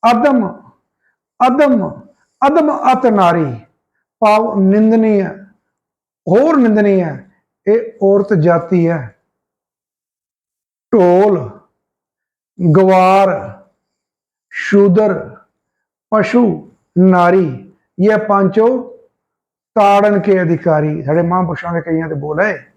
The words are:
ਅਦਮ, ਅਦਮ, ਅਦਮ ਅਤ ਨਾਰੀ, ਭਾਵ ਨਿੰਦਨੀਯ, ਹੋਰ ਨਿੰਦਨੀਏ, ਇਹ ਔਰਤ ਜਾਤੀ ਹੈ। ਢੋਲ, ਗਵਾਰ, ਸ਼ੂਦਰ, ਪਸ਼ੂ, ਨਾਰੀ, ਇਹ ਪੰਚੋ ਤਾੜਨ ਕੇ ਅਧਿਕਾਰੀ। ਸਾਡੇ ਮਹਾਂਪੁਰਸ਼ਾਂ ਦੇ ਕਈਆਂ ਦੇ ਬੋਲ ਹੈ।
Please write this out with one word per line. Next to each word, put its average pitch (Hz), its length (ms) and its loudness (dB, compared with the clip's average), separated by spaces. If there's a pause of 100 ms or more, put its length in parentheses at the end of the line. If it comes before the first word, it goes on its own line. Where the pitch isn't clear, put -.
(120)
ਅਦਮ, 240 360 0 (920)
ਅਦਮ, 254 600 0 (400)
ਅਦਮ 302 360 0 (140)
ਅਤ 254 140 -2
ਨਾਰੀ, 170 500 0 (640)
ਭਾਵ 214 400 0
ਨਿੰਦਨੀਯ, 214 680 2 (1000)
ਹੋਰ 277 300 2
ਨਿੰਦਨੀਏ, 208 480 2 (600)
ਇਹ 226 240 -2 (120)
ਔਰਤ 196 300 0
ਜਾਤੀ 170 560 0
ਹੈ। 139 260 -8 (1800)
ਢੋਲ, 180 560 2 (1300)
ਗਵਾਰ, 190 840 2 (920)
ਸ਼ੂਦਰ, 202 840 0 (760)
ਪਸ਼ੂ, 214 600 -2 (260)
ਨਾਰੀ, 180 680 2 (360)
ਇਹ 214 160 2
ਪੰਚੋ 208 800 -2 (800)
ਤਾੜਨ 202 440 2
ਕੇ 190 220 0
ਅਧਿਕਾਰੀ। 156 600 -2
ਸਾਡੇ 156 180 -2
ਮਹਾਂਪੁਰਸ਼ਾਂ 170 520 -4
ਦੇ 165 80 -6
ਕਈਆਂ 160 260 -6
ਦੇ 156 80 -8
ਬੋਲ 151 240 -8
ਹੈ। 185 380 -6